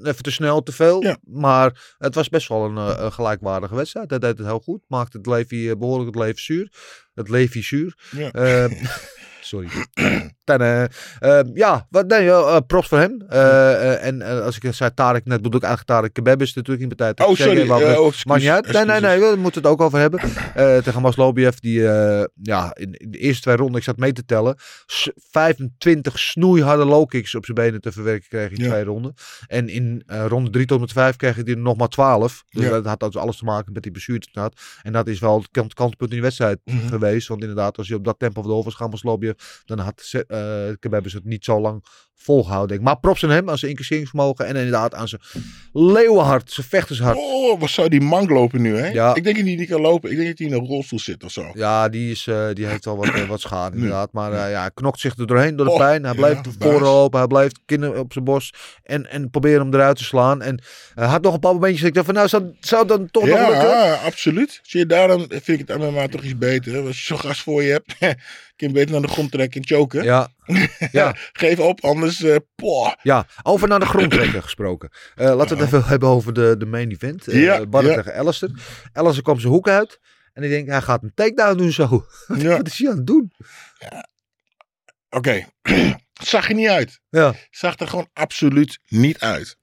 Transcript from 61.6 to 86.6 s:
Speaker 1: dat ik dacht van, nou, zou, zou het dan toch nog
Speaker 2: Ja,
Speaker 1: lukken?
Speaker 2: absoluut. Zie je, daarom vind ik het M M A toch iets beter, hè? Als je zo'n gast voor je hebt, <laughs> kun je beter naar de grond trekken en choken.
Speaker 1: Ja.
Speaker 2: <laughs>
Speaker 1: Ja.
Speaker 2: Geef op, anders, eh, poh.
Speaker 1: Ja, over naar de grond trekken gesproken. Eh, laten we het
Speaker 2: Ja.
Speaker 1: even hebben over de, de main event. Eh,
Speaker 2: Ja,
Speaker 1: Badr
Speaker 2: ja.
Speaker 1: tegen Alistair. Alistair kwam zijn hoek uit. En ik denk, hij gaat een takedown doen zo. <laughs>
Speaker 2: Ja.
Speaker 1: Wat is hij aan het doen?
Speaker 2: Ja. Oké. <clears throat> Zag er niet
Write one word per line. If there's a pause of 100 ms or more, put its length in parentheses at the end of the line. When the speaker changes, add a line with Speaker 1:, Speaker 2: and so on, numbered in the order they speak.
Speaker 1:
dat
ik
dacht
van,
nou,
zou,
zou
het
dan
toch
nog
Speaker 2:
Ja,
Speaker 1:
lukken?
Speaker 2:
absoluut.
Zie
je,
daarom
vind (140)
ik
het
M (100)
M
A
toch
iets
beter,
hè?
Als
je
zo'n
gast
voor
je
hebt,
<laughs>
kun
je
beter
naar
de
grond
trekken
en
choken.
Speaker 1:
Ja. (180)
Speaker 2:
<laughs> (260)
Speaker 1:
Ja. (180)
Speaker 2:
Geef
op,
anders,
eh, (200)
poh. (100)
Speaker 1:
Ja, (160)
over
naar
de
grond
trekken
gesproken. (260)
Eh,
laten
we
het
Speaker 2:
Ja.
Speaker 1:
even
hebben
over
de,
de
main
event.
Eh,
Speaker 2:
Ja,
Speaker 1:
Badr
Speaker 2:
ja.
Speaker 1:
tegen
Alistair. (420)
Alistair
kwam
zijn
hoek
uit. (340)
En
ik
denk,
hij
gaat
een
takedown
doen
zo. (100)
<laughs>
Speaker 2:
Ja.
Speaker 1:
Wat
is
hij
aan
het
doen? (480)
Speaker 2:
Ja. (1000)
Oké. (160)
<clears throat> (260)
Zag
er
niet